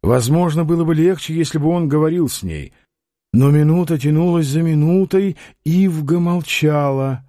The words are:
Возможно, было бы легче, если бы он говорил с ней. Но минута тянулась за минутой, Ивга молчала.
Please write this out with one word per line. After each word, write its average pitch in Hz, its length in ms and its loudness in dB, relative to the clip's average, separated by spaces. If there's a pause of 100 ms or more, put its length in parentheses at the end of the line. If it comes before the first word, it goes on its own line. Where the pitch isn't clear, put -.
Возможно, 151 600 0
было 170 200 0
бы 160 100 0
легче, 160 400 -2
если 160 220 -4
бы 151 120 0
он 170 200 0
говорил 156 400 0
с - 140 -8
ней. 78 320 -10 (580)
Но 135 180 4
минута 156 480 2
тянулась 156 480 0
за 151 160 -2
минутой, 175 760 0 (260)
Ивга 170 560 0
молчала. 147 1080 -2